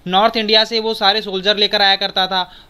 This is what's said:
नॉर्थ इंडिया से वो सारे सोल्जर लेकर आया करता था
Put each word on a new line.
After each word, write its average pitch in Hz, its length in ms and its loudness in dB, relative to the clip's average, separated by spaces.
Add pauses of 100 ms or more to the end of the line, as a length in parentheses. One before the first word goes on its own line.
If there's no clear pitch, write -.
नॉर्थ 208 300 2
इंडिया 220 260 2
से 226 160 -4
वो 220 140 -2
सारे 214 280 0
सोल्जर 196 360 -2
लेकर 202 240 0
आया 196 140 4
करता 190 320 -2
था 185 240 -4 (180)